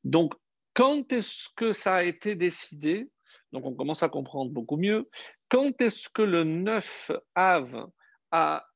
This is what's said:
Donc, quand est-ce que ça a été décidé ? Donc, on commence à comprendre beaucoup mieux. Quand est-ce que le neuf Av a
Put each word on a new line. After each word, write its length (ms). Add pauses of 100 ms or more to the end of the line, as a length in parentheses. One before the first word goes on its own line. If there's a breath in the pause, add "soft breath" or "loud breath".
Donc, 300 (400)
quand 380
est-ce 440
que 160
ça 240
a 60
été 320
décidé ? 760 (420 soft breath)
Donc, 140
on 80
commence 280
à 60
comprendre 420
beaucoup 260
mieux. 320 (400 loud breath)
Quand 320
est-ce 280
que 140
le 220
neuf 680 (240)
Av 520 (440 soft breath)
a 460